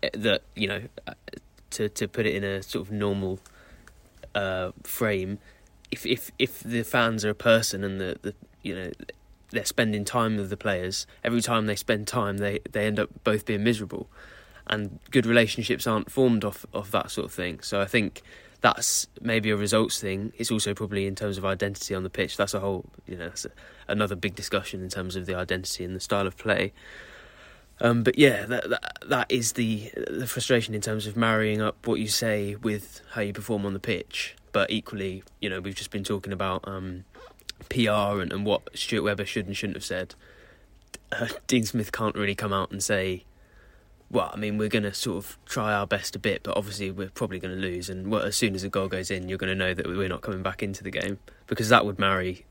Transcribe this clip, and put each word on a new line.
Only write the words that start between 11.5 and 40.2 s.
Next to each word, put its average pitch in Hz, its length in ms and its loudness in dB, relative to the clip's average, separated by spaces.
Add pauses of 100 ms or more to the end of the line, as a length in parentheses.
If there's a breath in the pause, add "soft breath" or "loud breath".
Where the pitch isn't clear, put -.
they 104 100 0
spend 107 300 0
time, 101 320 0
they, 101 200 0 (120)
they 104 160 0
end 107 120 2
up 107 120 0 (120)
both 107 220 2
being 104 180 0
miserable. 107 460 0 (580 loud breath)
And 104 320 -2 (120)
good 123 160 6
relationships 117 600 4
aren't 110 240 0
formed 120 320 6
off, 104 300 -4
off 101 200 -6
that - 180 0
sort - 160 -4
of - 60 -12
thing. 90 280 -4
So - 180 -2
I 98 60 4
think 101 380 0 (400 loud breath)
that's - 460 4 (120)
maybe 113 300 2
a 104 60 4
results 107 440 2
thing. 98 380 -4
It's 117 120 -2
also 107 220 0
probably 98 340 -2
in 98 80 -2
terms 101 220 -2
of 95 80 -6
identity 98 500 -2
on 92 80 -2
the 92 60 -4
pitch. - 300 -2
That's 101 160 2
a 98 60 0
whole, 95 260 -2 (200)
you 90 120 -10
know, 87 60 -8
that's - 200 -8
a, - 60 -8 (380 loud breath)
another 104 280 0
big 90 180 -4
discussion 95 480 -4
in 92 60 -6
terms 92 280 -4
of 92 100 -6
the 90 80 -2
identity 92 500 -4
and 92 100 -6
the 92 60 -6
style 101 260 0
of 92 120 -6
play. 101 340 0 (1040 loud breath)
Um, 117 260 4
but 123 140 4
yeah, 120 280 6
that, 117 240 -2
that, - 280 -4 (100)
that 127 220 2
is 117 220 2
the, 110 400 0 (160)
the 117 180 -4
frustration 117 480 2
in 107 60 0
terms 107 260 -2
of 104 80 -6
marrying 110 460 4
up - 260 -2
what 113 140 2
you 110 80 -2
say 104 460 0
with - 560 -4
how 117 100 -4
you 101 140 -2
perform 101 320 -2
on 98 80 -2
the 95 60 -4
pitch. - 540 -4 (180)
But 101 180 4
equally, 98 540 -4 (160)
you 104 100 -2
know, 92 100 -4
we've 95 140 -6
just - 160 -8
been 98 140 -4
talking 101 280 -2
about, 95 340 -2
um, 95 380 -8 (640 loud breath)
P 117 200 2
R 104 320 4
and, 90 120 -2
and 98 140 -2
what 101 160 4 (160)
Stuart 110 240 0
Webber 101 240 0
should 101 200 -4
and 98 100 -6
shouldn't 101 200 -4
have - 80 -10
said, 90 300 -6 (960 loud breath)